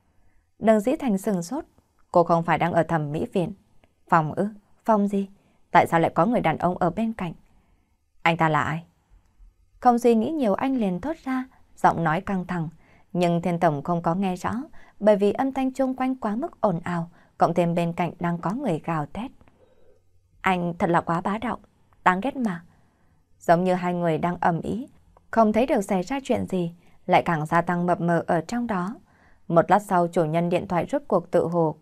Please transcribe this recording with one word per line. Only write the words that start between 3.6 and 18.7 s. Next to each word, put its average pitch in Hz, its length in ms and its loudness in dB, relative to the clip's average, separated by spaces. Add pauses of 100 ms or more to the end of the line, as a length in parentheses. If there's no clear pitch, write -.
Phòng 160 240 2
ư? 202 160 -2 (360)
Phòng 208 240 2
gì? 196 200 -2 (420)
Tại 170 160 6
sao 165 140 2
lại 160 140 2
có 165 120 4
người 233 140 0
đàn 165 180 0
ông 180 200 -2
ở 170 120 2
bên 226 220 -4
cạnh? 180 200 -8 (920)
Anh 170 140 0
ta 165 120 0
là 151 140 0
ai? 165 220 -6 (960)
Không 240 180 4
suy 233 160 4
nghĩ 226 160 0
nhiều 262 240 0
anh 269 220 -2
liền 190 240 -2
thốt 320 240 -6
ra, 262 200 -4 (320)
giọng - 280 2
nói 160 160 2
căng 185 260 -4
thẳng. 170 220 -4 (440)
Nhưng 170 300 2
Thiên 175 160 -2
Tổng 156 240 2
không 175 200 -2
có 170 120 0
nghe 185 220 -2
rõ, 190 160 -4 (480)
bởi 208 160 6
vì 202 160 2
âm 269 200 -2
thanh 262 200 -2
chung 262 240 -2
quanh 262 200 -2
quá 214 200 -4
mức 311 240 -6
ồn 175 240 0
ào, 170 260 -4 (280)
cộng 165 160 4
thêm 170 200 2
bên 170 180 0
cạnh 175 280 -4
đang 170 180 -2
có 170 140 -4
người 220 320 -2